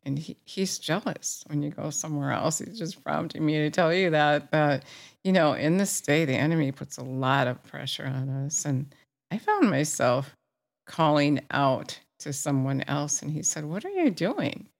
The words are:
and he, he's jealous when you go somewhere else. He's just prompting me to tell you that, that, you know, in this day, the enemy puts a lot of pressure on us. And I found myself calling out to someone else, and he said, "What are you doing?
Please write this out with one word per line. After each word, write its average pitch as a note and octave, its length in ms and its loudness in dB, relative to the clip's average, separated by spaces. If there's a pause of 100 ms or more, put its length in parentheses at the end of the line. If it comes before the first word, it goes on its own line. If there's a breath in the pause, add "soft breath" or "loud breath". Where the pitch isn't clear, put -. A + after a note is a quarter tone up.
and C#3 120 -4
he, - 280 -10
he's - 340 -4
jealous - 680 -4
when D3 140 -2
you D3 100 -4
go D3+ 180 -6
somewhere D3 420 -4
else. B2 280 0
He's A3 200 -12
just E3+ 240 -10
prompting D#3 420 -4
me D#3 120 2
to D3+ 120 0
tell E3 240 2
you F#3 180 2
that, D3 400 2
that, D3 340 2 (380 loud breath)
you F#3+ 80 2
know, D#3+ 220 6
in D#3+ 240 2
this G3 220 0
day, D#3 260 2
the C3 100 2
enemy D3+ 360 2
puts - 260 -10
a C#3 60 -10
lot C3 440 2
of B2 180 -4
pressure C#3+ 400 -8
on C3 240 -4
us. C#3 360 -4
And C#3 280 -2 (360 soft breath)
I G3+ 80 -4
found F#4+ 320 2
myself C3+ 680 0 (520)
calling D3 540 4 (100)
out - 480 0 (200)
to D3 140 -8
someone C3+ 540 0
else, D3 340 -2
and D3 100 -6
he D#3 120 -4
said, D3+ 220 -2
"What E3+ 200 -6
are F#4+ 40 -6
you F4+ 200 2
doing? F#3+ 580 -4 (120)